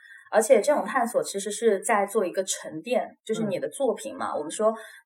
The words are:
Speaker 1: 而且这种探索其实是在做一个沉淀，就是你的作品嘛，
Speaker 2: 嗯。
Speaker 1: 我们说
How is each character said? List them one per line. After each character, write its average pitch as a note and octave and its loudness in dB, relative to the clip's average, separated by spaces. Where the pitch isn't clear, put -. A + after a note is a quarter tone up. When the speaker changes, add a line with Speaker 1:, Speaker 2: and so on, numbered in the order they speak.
Speaker 1:
而 G#3 4
且 A3 8
这 D4 4
种 C4+ 0
探 A#3+ 0
索 G3 0
其 - -6
实 G3+ -6
是 G3+ 2
在 G3+ 2
做 G3 0
一 E3+ -4
个 G3 -2
沉 D#3+ -8
淀， - -2
就 A3 -4
是 A3 -2
你 F#3+ -2
的 - -6
作 B3+ -2
品 - -10
嘛， - -6
Speaker 2:
嗯。 - -4
Speaker 1:
我 - -4
们 D#4+ -8
说 A3 2